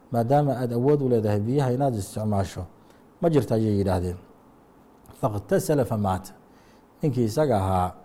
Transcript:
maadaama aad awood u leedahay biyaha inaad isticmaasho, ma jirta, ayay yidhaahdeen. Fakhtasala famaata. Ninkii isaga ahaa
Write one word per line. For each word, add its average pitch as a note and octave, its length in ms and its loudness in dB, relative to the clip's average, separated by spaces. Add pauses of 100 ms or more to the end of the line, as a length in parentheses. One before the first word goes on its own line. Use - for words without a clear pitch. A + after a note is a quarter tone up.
(120)
maadaama C3+ 440 2
aad B2 160 -6
awood C#3 300 2
u C3 60 0
leedahay G#2+ 320 2
biyaha B2+ 320 0
inaad C3 220 0
isticmaasho, G2+ 680 -4 (580)
ma E3+ 100 0
jirta, B2+ 240 2
ayay A2 240 2
yidhaahdeen. F#2 380 0 (1040)
Fakhtasala C3+ 640 0
famaata. G2+ 480 -2 (680)
Ninkii B2 220 0
isaga A#2+ 320 0
ahaa F#2 360 0 (120)